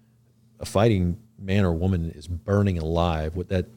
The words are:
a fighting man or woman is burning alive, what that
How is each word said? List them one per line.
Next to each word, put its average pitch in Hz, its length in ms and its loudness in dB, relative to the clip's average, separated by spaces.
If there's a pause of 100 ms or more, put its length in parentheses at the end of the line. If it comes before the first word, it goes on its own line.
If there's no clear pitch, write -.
(600)
a - 60 -12
fighting 95 520 2 (200)
man 98 260 0
or 87 80 2
woman 82 420 0
is 73 140 -18
burning 98 500 0
alive, 80 560 0
what 92 140 -6
that 92 180 -2 (100)